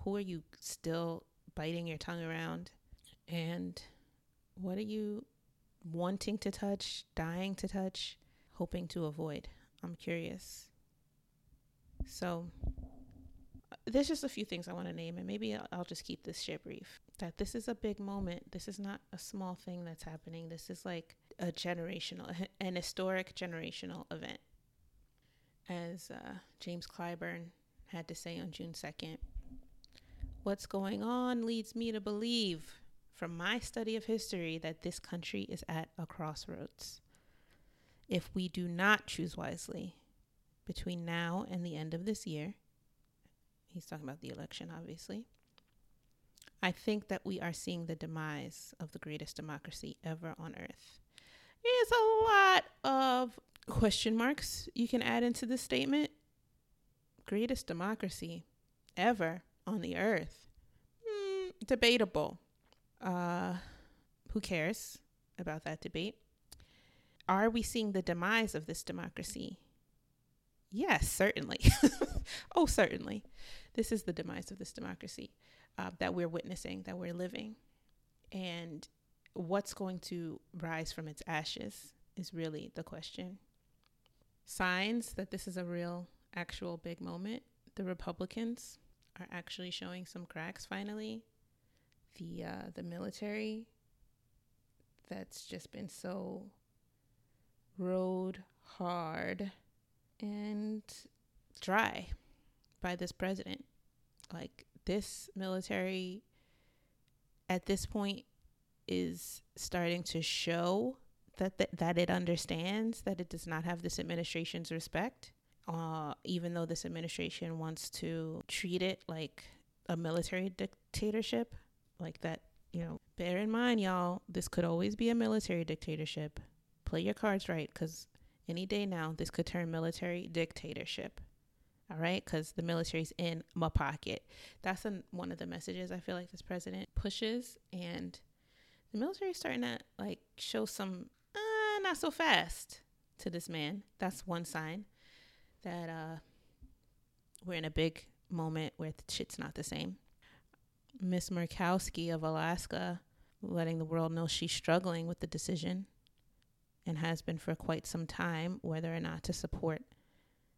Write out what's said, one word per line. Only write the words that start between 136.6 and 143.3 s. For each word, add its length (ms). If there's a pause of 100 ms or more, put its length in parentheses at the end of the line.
pushes, 640 (160)
and 460 (720)
the 80
military's 400
starting 240
to, 160 (200)
like, 220 (160)
show 300
some, 440 (240)
uh, 480
not 140
so 140
fast 720 (360)
to 120